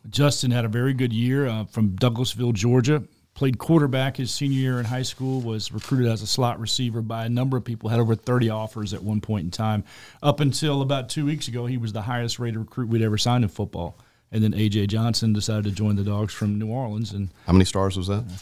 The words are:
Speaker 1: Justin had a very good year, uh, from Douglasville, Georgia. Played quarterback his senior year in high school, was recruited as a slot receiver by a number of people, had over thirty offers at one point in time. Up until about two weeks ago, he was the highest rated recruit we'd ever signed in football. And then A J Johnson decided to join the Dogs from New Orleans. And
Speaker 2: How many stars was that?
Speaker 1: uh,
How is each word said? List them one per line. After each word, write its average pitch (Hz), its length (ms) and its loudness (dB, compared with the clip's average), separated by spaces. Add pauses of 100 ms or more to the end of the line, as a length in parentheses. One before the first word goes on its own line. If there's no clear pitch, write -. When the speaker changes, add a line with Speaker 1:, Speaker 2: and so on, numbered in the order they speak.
(100)
Speaker 1:
Justin 139 400 2
had 120 140 2
a 113 40 -2
very 123 260 0
good 127 180 0
year, 127 340 0
uh, 110 200 -4
from 107 240 0
Douglasville, 120 640 0
Georgia. 120 500 2 (300)
Played 135 240 0
quarterback 139 600 2
his 131 120 -4
senior 139 280 -2
year 131 200 0
in 120 60 -2
high 127 180 -4
school, 131 380 -4
was 110 320 -6
recruited 123 360 2
as 110 120 0
a 104 60 -6
slot 120 340 0
receiver 117 400 -2
by 113 240 -6
a 117 60 -2
number 127 260 2
of 117 80 -2
people, 110 240 -6
had 113 100 2
over 113 160 4
thirty 117 360 2
offers 110 420 -6
at 101 100 -8
one 107 200 0
point 104 220 -2
in 87 60 -4
time. 107 340 0 (380)
Up 143 180 2
until 139 420 0
about 135 260 -2
two 156 160 -4
weeks 147 240 -4
ago, 120 160 -6
he 123 140 -2
was 110 160 -4
the 107 80 -6
highest 120 360 -4
rated 117 200 -4
recruit 113 300 -6
we'd 113 120 2
ever 107 160 2
signed 120 260 2
in 104 60 2
football. 87 500 -6 (320)
And 110 140 2
then 107 80 4
A 107 160 2
J 101 180 2
Johnson 110 460 0
decided 104 320 0
to 104 60 0
join 104 260 0
the 98 80 -2
Dogs 104 300 -2
from 104 240 -2
New 110 100 -4
Orleans. 110 440 -6
And 98 180 -4 (160)
Speaker 2:
How 87 80 6
many 92 100 10
stars 95 320 0
was 92 120 -4
that? 101 100 0
Speaker 1:
uh, 101 240 -8